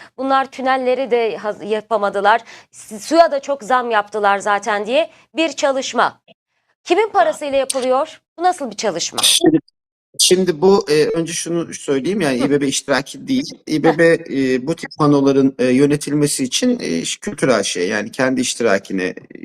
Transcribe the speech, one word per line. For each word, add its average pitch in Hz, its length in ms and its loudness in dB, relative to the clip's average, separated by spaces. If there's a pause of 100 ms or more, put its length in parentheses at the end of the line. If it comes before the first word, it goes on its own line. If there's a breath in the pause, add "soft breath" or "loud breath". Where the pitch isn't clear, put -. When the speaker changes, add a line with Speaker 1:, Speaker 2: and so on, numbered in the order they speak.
(180 loud breath)
Speaker 1:
Bunlar 269 340 0
tünelleri 254 600 -2
de 226 260 0
haz-, 208 260 -8
yapamadılar. 208 800 0 (300 loud breath)
"S-, - 280 -18
suya 330 320 4
da 277 80 -2
çok 277 240 -6
zam 240 280 0
yaptılar 208 480 0
zaten." 208 460 -2
diye 294 240 0 (260 soft breath)
bir 311 160 0
çalışma. 262 680 -2 (640)
Kimin 403 260 2
parasıyla 311 480 0
yapılıyor? 262 640 -2 (180)
Bu 330 40 -4
nasıl 349 280 -2
bir 196 40 -14
çalışma? - 460 -4
Speaker 2:
Şimdi, - 380 4 (600)
şimdi 180 420 2
bu, 196 280 4
e, 151 160 4
önce 165 280 -2
şunu 170 400 -6
söyleyeyim, 151 480 -2
yani 131 200 0
Speaker 1:
Hı. 139 40 2
Speaker 2:
İ 139 40 -2
B 143 120 2
B 143 60 -2
iştiraki 135 600 -4
değil. 135 260 -2 (140)
Speaker 1:
Heh. 156 60 -4
Speaker 2:
İ 147 100 0
B 156 140 4
B, 165 200 6 (120)
e, 127 380 -2
bu 165 80 -4
tip - 140 -12 (100)
panoların, 139 600 4
e, 123 60 2
yönetilmesi 143 800 2
için, 233 360 0
e, 82 260 -4
ş-, - 140 -8
Kültür - 280 -4
A 110 160 2
Ş, - 180 -4
yani 104 300 -4
kendi 131 300 -2
iştirakine, 98 600 -2
e, 92 120 -6 (300)